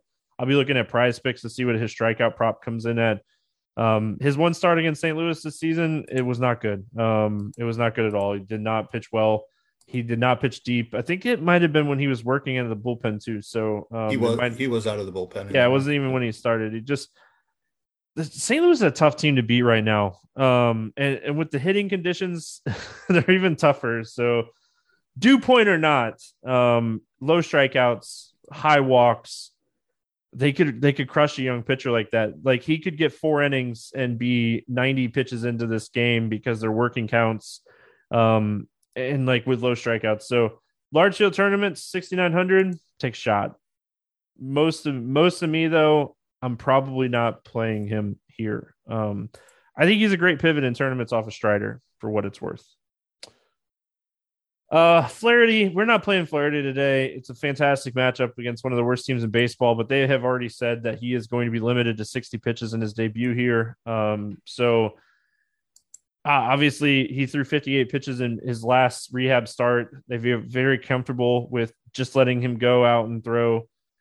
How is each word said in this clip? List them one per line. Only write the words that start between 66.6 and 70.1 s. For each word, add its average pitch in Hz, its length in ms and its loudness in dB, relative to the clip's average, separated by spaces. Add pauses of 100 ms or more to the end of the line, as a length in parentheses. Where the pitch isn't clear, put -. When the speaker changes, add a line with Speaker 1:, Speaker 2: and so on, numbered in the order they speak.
Speaker 1:
he 135 180 -4
threw 135 200 -4
fifty-eight 135 460 -2
pitches 131 300 -6
in 117 240 -4
his 117 180 -6
last 127 480 2
rehab 127 380 0
start. 120 580 -2
They've 120 140 -8